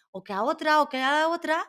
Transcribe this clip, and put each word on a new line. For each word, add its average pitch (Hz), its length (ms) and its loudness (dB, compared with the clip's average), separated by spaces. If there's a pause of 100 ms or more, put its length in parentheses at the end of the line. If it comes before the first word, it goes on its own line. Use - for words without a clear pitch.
(100)
o 190 140 -14
que 208 80 -10
a 196 100 -2
otra, 302 400 2
o 294 60 0
que 262 140 -4
a 302 260 2
otra", 339 400 -2